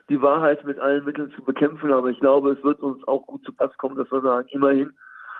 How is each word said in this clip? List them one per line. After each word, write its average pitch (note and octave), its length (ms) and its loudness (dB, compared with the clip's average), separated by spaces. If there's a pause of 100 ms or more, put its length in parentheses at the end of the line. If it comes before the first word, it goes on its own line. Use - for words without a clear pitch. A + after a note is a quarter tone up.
die C#3+ 140 0
Wahrheit D3 420 2
mit C#3 140 -6
allen C#3+ 260 0
Mitteln C#3+ 280 -8
zu - 100 -18
bekämpfen, D3 500 -2
aber B2+ 180 2
ich A#2+ 100 -6
glaube, C#3 320 4
es C3+ 100 -6
wird C#3+ 180 0
uns C3+ 280 -8
auch C3 180 -2
gut C#3 180 -16
zu C3 80 -14
Pass C3+ 260 -4
kommen, C3+ 180 -8
dass B2 160 -6
wir C3 80 -2
sagen, B2+ 320 0
immerhin C#3 400 0 (480)